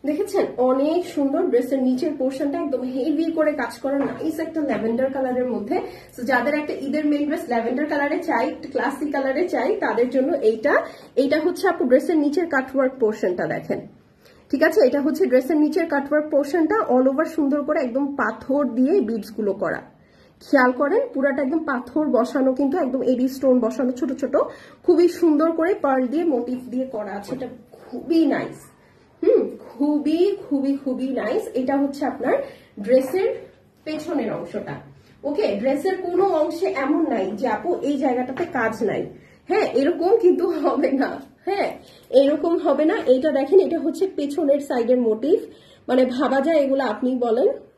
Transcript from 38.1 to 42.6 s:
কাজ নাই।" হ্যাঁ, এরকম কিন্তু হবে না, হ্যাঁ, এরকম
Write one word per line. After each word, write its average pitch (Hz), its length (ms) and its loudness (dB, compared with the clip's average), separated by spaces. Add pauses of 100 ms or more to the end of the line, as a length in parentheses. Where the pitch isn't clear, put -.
কাজ 220 160 0 (160)
নাই।" - 120 -4 (460)
হ্যাঁ, 370 180 2 (140)
এরকম 330 300 2 (140)
কিন্তু 339 200 4 (200)
হবে 302 260 2 (120)
না, - 80 -2 (360)
হ্যাঁ, 381 220 -2 (520)
এরকম 294 320 2 (140)